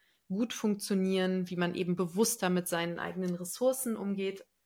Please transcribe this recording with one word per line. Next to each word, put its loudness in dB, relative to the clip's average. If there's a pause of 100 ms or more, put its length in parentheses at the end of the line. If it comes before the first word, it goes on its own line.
(280)
gut 0
funktionieren, 2
wie -6
man 0
eben 0
bewusster 2
mit 2
seinen -2
eigenen -2
Ressourcen 0
umgeht, -4 (220)